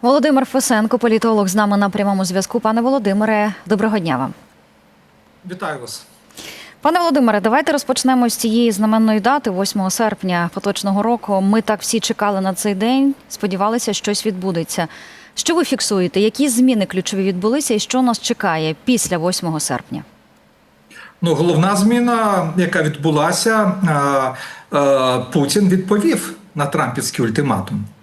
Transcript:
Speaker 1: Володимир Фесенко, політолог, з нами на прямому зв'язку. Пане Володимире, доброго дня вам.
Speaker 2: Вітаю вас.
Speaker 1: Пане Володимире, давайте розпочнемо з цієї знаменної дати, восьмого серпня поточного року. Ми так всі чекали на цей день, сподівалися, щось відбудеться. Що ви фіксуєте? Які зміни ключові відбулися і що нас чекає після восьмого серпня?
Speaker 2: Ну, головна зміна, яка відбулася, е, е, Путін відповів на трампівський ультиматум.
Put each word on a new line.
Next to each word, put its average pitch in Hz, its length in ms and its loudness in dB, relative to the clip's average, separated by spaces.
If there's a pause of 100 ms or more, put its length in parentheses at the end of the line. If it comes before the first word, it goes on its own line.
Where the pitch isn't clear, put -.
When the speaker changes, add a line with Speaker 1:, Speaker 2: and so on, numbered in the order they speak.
Speaker 1:
Володимир 269 440 4
Фесенко, 240 520 0
політолог, 220 500 2
з 180 80 -2
нами 202 220 2
на 202 120 2
прямому 196 360 -2
зв'язку. 185 340 -2
Пане 220 220 0
Володимире, 214 720 0 (120)
доброго 208 340 0
дня 160 180 -2
вам. 135 160 -4 (1160)
Speaker 2:
Вітаю 165 300 -8
вас. - 240 -14 (760)
Speaker 1:
Пане 330 180 2
Володимире, 262 420 2
давайте 269 300 0
розпочнемо 254 580 0
з 226 60 -6
цієї 233 360 2
знаменної 214 480 2
дати, 247 300 0
восьмого 190 400 -2
серпня 185 640 -2
поточного 196 500 -2
року. 220 380 0
Ми 202 200 2
так 214 200 -2
всі - 180 -2
чекали 208 420 -2
на 190 120 -2
цей 202 220 -2
день, 262 400 2 (140)
сподівалися, 208 640 -2
щось - 320 -4
відбудеться. 185 600 -4 (480)
Що - 200 -2
ви 339 100 2
фіксуєте? 190 540 0
Які 226 300 2
зміни 240 360 2
ключові 190 380 -4
відбулися 208 500 0
і 214 60 2
що - 220 -2
нас 240 180 2
чекає 160 560 -2 (100)
після 226 320 0
восьмого 165 420 -2
серпня? 143 440 -6 (1160)
Speaker 2:
Ну, 170 140 2
головна 175 400 2
зміна, 220 840 2
яка 175 260 0
відбулася, 165 880 0 (1000)
е, 151 40 2
е, 131 420 2 (140)
Путін 180 360 2
відповів 208 640 0 (220)
на 147 100 -2
трампівський 135 600 -2
ультиматум. 107 600 -2 (180)